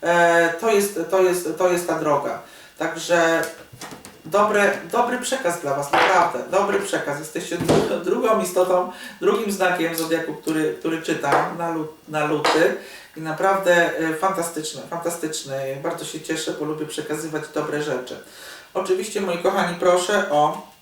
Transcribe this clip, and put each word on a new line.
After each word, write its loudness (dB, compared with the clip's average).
e, 4
to 2
jest, 2
to 4
jest, 2
to 4
jest -2
ta -2
droga. 0
Także 2
dobre, 2
dobry 0
przekaz -2
dla -2
was, -4
naprawdę, 4
dobry 2
przekaz. -2
Jesteście -6
dru-, 2
drugą 2
istotą, 2
drugim 2
znakiem 0
zodiaku, -2
który, -2
który -4
czytam 0
na -2
lu-, -4
na -2
luty. 2
I -12
naprawdę, 2
e, -2
fantastyczne, -4
fantastyczne. -6
Bardzo -6
się -10
cieszę, -4
bo -4
lubię -4
przekazywać -6
dobre -4
rzeczy. -6
Oczywiście, -2
moi -2
kochani, 0
proszę 2
o 2